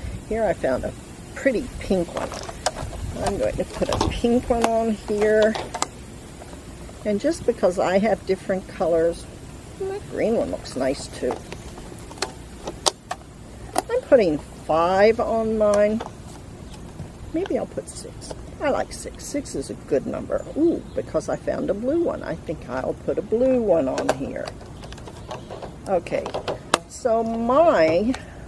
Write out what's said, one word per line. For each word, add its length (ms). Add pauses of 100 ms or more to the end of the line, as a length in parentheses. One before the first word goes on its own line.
(300)
here 140
I 100
found 320
a 80 (420)
pretty 320 (120)
pink 360
one. 140 (1000)
I'm 100
going 180
to 100
put 240
a 200
pink 400
one 160
on 260
here. 640 (1500)
And 160
just 240
because 320
I 220
have 260
different 420
colors, 580 (540)
that 300
green 260
one 140
looks 260
nice 320
too. 280 (2500)
I'm 140
putting 360
five 800
on 400
mine. 420 (1300)
Maybe 260
I'll 80
put 220
six. 440 (280)
I 80
like 240
six. 320
Six 280
is 160
a 40
good 340
number. 360 (140)
Ooh, 240 (140)
because 340
I 60
found 340
a 40
blue 280
one. 220
I 120
think 340
I'll 240
put 240
a 40
blue 400
one 280
on 280
here. 300 (1400)
Okay, 380 (600)
so 360
my 920 (320)